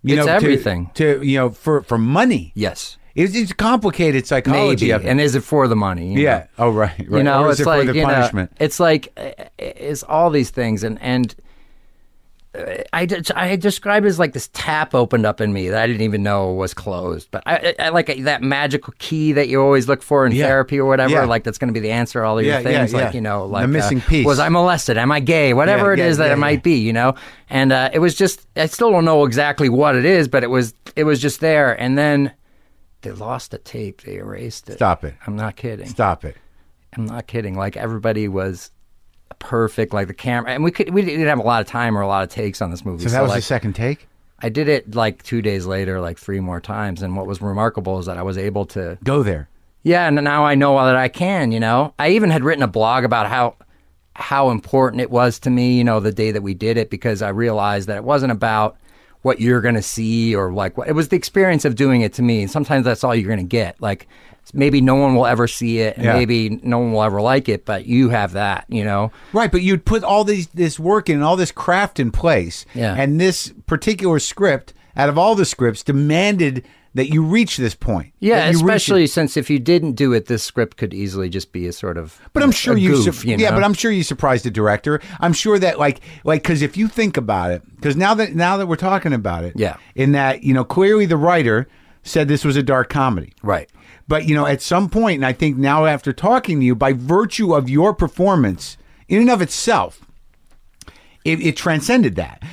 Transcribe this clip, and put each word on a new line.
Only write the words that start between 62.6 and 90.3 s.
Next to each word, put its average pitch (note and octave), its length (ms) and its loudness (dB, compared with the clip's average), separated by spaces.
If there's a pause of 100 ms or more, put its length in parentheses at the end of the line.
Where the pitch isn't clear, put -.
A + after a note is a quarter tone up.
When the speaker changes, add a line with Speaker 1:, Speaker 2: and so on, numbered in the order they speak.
Speaker 2:
that's A#2+ 180 -2
all A#2+ 120 0
you're G#2 160 0
gonna G#2 120 -2
get. G2+ 380 -4
Like, G2+ 260 -6 (460)
maybe C#3 300 2
no C3 140 4
one C#3 180 4
will B2 100 4
ever A#2+ 240 2
see A#2 320 -4
it, G#2+ 160 -2
and A#2 80 -6
Speaker 1:
Yeah. A2+ 80 4
Speaker 2:
maybe A2+ 500 0
no A#2+ 160 -2
one A#2+ 140 0
will G#2+ 100 0
ever G#2 200 0
like C3 260 2
it, G2+ 160 -4
but G2+ 220 -6
you B2 240 2
have G2+ 240 0
that, G2 340 -4
you G#2+ 160 -4
know? G#2 260 -2 (220)
Speaker 1:
Right, G#3 180 0
but F3+ 120 2
you'd F#3 240 0
put G#3+ 180 0
all G#3 200 2
these, G3+ 240 -2
this E3 300 -2
work F#3+ 300 0
in, D3 140 2
all E3 140 2
this F3+ 140 -2
craft F#3+ 480 -2
in A#2+ 120 0
place, G#2 640 0
Speaker 2:
Yeah. A2+ 200 -2
Speaker 1:
and C#3 240 0
this F#3 360 0 (120)
particular F3+ 520 0
script, - 560 -2 (240)
out C#3+ 100 2
of D3 80 0
all G3+ 180 4
the F#3+ 120 2
scripts, A#2 360 -2
demanded D3+ 800 0 (300)
that C3 200 -2
you D#3+ 120 4
reach G3 320 0
this B2 180 -2
point, - 460 -4
Speaker 2:
Yeah, A3 160 2
Speaker 1:
that F3 80 2
you - 40 2
reach E3+ 40 4
it. E3+ 40 4 (100)
Speaker 2:
especially G3 420 4
since D#3 300 -2
if C#3+ 120 -4
you C#3+ 80 2
didn't D#3+ 340 2
do B2+ 200 2
it, A2 140 0
this A#2 180 -2
script - 320 -4
could F#2+ 180 -6
easily F#2+ 360 -4
just F#2 200 -8
be F2 160 -8
a F2 60 -6
sort F2 240 -8
of D#2+ 240 -14 (140)
Speaker 1:
But C#4 100 2
I'm C#4 60 6
Speaker 2:
a - 20 2
Speaker 1:
sure A#3+ 240 0
you, F#3+ 140 4
Speaker 2:
goof, C#3 320 2
Speaker 1:
sur-, A2+ 40 -4
Speaker 2:
you A#2 120 0
Speaker 1:
yeah, G#3+ 120 2
Speaker 2:
know? - 60 2
Speaker 1:
but G3 80 2
I'm G#3 100 2
sure A3+ 160 -2
you F#3+ 140 0
surprised C3 400 -2
the B2 60 -4
director. G#2+ 500 0 (200)
I'm E3+ 120 2
sure G#3 260 2
that, F3+ 200 0
like, D3 220 0 (220)
like, D#3 220 0
'cause D#3+ 180 0
if D3 140 -4
you G#3+ 100 0
think G#3+ 300 -2
about G2+ 340 -2
it, F2 120 -4 (180)
'cause C#3+ 160 0
now G3 180 2
that, G#3 220 -2
now F3+ 220 0
that G3 100 -4
we're E3 80 -2
talking F#3 380 -2
about F#2 280 -4
it, F2 140 -8
Speaker 2:
Yeah. G2+ 180 -2 (220)
Speaker 1:
in C3+ 160 2
that, C3+ 320 0